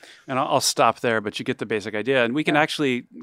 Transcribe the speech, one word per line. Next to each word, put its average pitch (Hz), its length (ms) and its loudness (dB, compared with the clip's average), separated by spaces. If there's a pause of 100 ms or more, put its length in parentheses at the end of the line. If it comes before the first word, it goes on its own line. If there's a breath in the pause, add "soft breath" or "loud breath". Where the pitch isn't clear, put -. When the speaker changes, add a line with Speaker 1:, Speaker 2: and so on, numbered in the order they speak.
(280 loud breath)
Speaker 1:
And 131 100 -4
I'll, 147 100 0
I'll 139 140 2
stop - 400 2
there, 113 180 2
but 104 200 -6
you 127 40 -8
get 120 140 -4
the 127 80 -6
basic 104 300 -4
idea. 120 280 2
And 117 120 0
we 156 80 -2
can 151 120 0
Speaker 2:
Yeah. 147 60 4
Speaker 1:
actually 139 440 -2 (180)